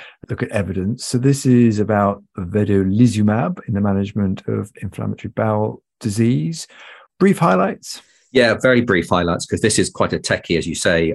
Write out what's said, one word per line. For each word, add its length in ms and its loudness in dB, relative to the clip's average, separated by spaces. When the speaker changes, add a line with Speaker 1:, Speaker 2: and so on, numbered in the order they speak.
Speaker 1:
look 140 -8
at 80 -4
evidence. 540 -4
So 140 -2
this 280 0
is 320 4
about 440 0
vedolizumab 1300 2
in 60 -4
the 60 0
management 680 -2
of 240 -6
inflammatory 520 -8
bowel 480 -2
disease. 640 -2
Brief 180 4
highlights. 640 0
Speaker 2:
Yeah, 300 2
very 220 4
brief 260 0
highlights, 380 0
'cause 160 -4
this 160 2
is 100 0
quite 240 -2
a 60 -2
techie, 400 -2
as 80 -4
you 80 -6
say, 400 0